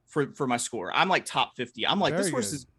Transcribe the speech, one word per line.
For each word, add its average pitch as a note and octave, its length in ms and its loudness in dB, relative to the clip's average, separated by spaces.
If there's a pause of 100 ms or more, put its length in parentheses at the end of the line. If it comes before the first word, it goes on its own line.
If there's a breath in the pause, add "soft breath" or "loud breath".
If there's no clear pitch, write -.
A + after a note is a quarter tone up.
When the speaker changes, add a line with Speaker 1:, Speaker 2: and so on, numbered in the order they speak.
Speaker 1:
for, C#3 280 0
for C#3+ 120 -2
my B2 120 2
score. F#2 360 -6
I'm, E3 140 4
like, E3+ 160 2
top - 320 -2
fifty. A#2+ 300 -6
I'm F3+ 120 2
like, D#3+ 140 4
Speaker 2:
Very F3+ 120 0
Speaker 1:
"This F3 60 0
horse G#3 200 -2
Speaker 2:
good. D#3 60 -6
Speaker 1:
is, C3 100 -12 (120)